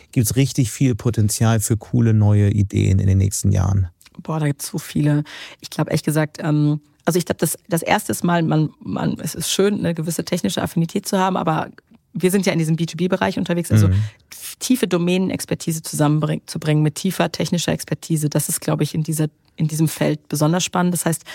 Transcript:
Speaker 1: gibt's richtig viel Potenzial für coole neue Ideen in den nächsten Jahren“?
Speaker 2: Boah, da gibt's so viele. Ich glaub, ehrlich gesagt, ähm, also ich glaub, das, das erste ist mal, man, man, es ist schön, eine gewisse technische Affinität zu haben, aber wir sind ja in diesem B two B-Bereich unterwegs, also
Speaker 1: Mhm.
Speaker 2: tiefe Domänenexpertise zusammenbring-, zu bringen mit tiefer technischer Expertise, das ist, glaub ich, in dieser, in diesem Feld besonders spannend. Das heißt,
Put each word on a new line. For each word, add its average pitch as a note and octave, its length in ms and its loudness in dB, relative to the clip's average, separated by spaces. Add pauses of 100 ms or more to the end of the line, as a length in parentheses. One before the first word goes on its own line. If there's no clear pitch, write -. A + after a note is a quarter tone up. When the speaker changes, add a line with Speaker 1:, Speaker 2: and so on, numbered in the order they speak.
(120)
Speaker 1:
gibt's A2+ 240 2
richtig C3+ 340 2
viel B2+ 240 2
Potenzial A2+ 640 2
für G#2+ 180 0
coole A#2 380 2
neue G#2 360 4
Ideen G2+ 500 2
in G2 80 2
den G2 100 6
nächsten G2 320 2
Jahren“? F#2+ 380 2 (340)
Speaker 2:
Boah, D#3+ 160 -4
da D3+ 80 0
gibt's C#3+ 220 -4
so F3+ 100 -6
viele. D3+ 460 0 (360)
Ich - 100 -16
glaub, - 180 -4
ehrlich - 160 -2
gesagt, D#3 360 -2
ähm, D3+ 400 2 (240)
also E3+ 140 2
ich F3 80 -2
glaub, - 120 -4
das, - 200 -2 (100)
das E3 140 -2
erste - 300 0
ist - 100 -6
mal, F3 220 2
man, D#3 340 2
man, - 420 -4
es - 140 -8
ist - 160 -6
schön, G3+ 300 0
eine E3+ 120 -2
gewisse E3 320 -4
technische - 380 -4
Affinität E3+ 420 -2
zu G3+ 140 -2
haben, F#3 180 0
aber D#3+ 340 -2 (460)
wir F3 140 2
sind F#3+ 160 2
ja F#3+ 60 0
in E3 80 0
diesem D#3+ 160 2
B E3 100 -2
two D#3+ 100 -8
B-Bereich F#3 420 0
unterwegs, F3 340 -2
also G#2 160 6
Speaker 1:
Mhm. F#2 60 2 (680)
Speaker 2:
tiefe - 260 0
Domänenexpertise F3 960 -2
zusammenbring-, D3+ 640 0
zu - 140 -10
bringen D3+ 240 2
mit D3+ 100 0
tiefer E3+ 380 -2
technischer E3 400 -2
Expertise, D#3 560 -4
das D3 200 -2
ist, - 120 -4
glaub D#3 220 -2
ich, D3+ 120 -4
in E3 80 -2
dieser, D#3 240 -2 (300)
in D#3+ 100 -2
diesem D#3 220 0
Feld D3+ 400 -2
besonders D#3 340 0
spannend. F3+ 320 0
Das - 120 -2
heißt, E3 180 -2 (100)